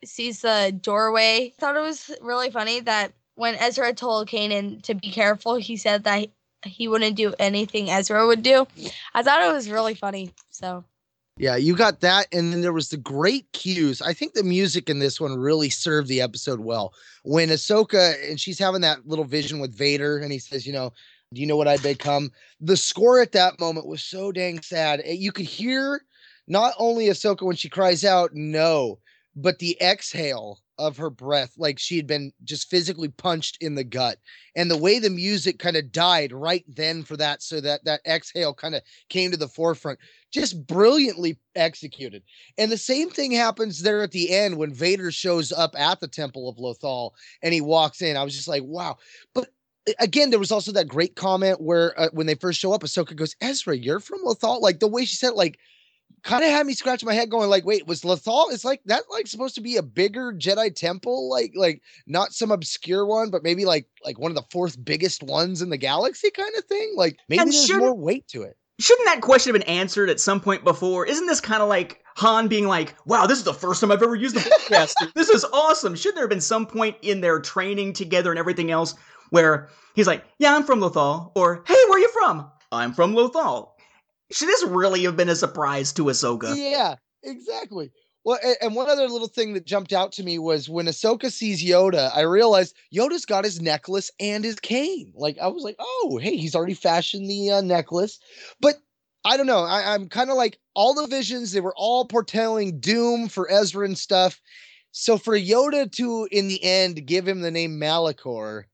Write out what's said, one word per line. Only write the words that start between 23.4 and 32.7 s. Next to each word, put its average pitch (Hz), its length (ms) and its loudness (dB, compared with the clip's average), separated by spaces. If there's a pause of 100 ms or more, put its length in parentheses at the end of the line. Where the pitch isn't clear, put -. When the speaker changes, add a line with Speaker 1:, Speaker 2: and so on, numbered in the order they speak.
Speaker 2:
moment 165 260 -4
was 156 160 -10
so 190 300 -8
dang 175 320 -6
sad. 156 380 -2
It, 170 180 -6
you 196 120 -4
could 190 140 -8
hear 269 560 -4 (460)
not 226 320 2
only 233 260 2
Ahsoka 202 380 0
when 185 120 -2
she 160 140 -8
cries 180 340 2
out, 185 300 4
"No," 151 640 0 (380)
but 160 240 -2
the 170 200 -6
exhale 143 800 -2 (180)
of 151 180 -2
her 156 120 -6
breath, 135 480 -4
like 147 220 -2
she - 180 -4
had 156 80 -4
been 143 260 -4 (120)
just 143 260 -10
physically 165 380 -2